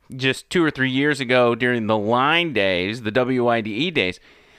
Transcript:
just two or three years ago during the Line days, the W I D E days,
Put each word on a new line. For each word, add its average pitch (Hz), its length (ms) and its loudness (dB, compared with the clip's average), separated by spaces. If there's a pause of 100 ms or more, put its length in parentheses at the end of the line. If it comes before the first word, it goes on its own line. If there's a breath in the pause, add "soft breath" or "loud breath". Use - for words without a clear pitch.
(160)
just 131 340 -2
two 180 140 2
or 151 80 2
three 131 200 -2
years 139 280 0
ago 123 360 2
during 120 320 0
the 110 100 2
Line 135 560 0
days, 98 480 0
the 107 100 -6
W 123 380 0
I 117 100 2
D 110 140 -6
E 156 180 -4
days, 98 300 -2 (380 soft breath)